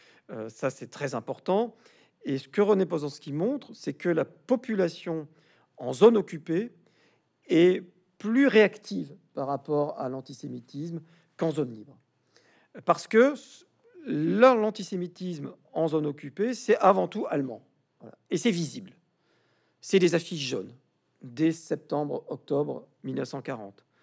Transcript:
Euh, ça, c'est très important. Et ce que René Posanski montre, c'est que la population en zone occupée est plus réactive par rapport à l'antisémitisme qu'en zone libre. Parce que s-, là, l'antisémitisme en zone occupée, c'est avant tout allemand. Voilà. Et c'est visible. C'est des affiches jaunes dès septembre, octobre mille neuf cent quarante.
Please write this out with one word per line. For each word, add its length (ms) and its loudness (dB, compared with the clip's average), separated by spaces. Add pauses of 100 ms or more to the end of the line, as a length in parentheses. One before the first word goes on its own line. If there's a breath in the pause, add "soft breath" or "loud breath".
(320 soft breath)
Euh, 180 -10
ça, 200 -6
c'est 180 -12
très 280 -8
important. 600 -2 (480 soft breath)
Et 140 -4
ce 100 -12
que 140 0
René 240 4
Posanski 480 -6
montre, 400 -4
c'est 200 -8
que 160 -4
la 160 0
population 1000 -4 (500 soft breath)
en 160 -6
zone 240 8
occupée 540 -4 (760)
est 360 6 (340)
plus 300 2
réactive 680 2 (180)
par 140 -4
rapport 520 -2
à 100 -4
l'antisémitisme 920 -10 (360 soft breath)
qu'en 140 0
zone 200 -2
libre. 260 -18 (880 soft breath)
Parce 220 0
que 260 6
s-, 320 -18 (420)
là, 480 4
l'antisémitisme 1000 -6 (200)
en 140 0
zone 180 0
occupée, 480 -4
c'est 240 0
avant 300 4
tout 220 -6
allemand. 320 -4 (380)
Voilà. 180 -20 (140)
Et 60 0
c'est 140 2
visible. 420 -6 (880)
C'est 180 4
des 160 4
affiches 320 -4
jaunes 260 -8 (480)
dès 300 -2
septembre, 760 -6
octobre 580 -4 (160)
mille 120 -8
neuf 140 -6
cent 120 -10
quarante. 440 -12 (180)